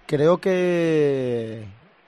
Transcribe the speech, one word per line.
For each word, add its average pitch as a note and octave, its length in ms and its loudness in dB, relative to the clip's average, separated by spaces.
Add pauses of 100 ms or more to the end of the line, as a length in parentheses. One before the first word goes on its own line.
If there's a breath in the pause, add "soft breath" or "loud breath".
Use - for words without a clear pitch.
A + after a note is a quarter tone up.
Creo D#3 320 2
que, D3 1300 0 (420)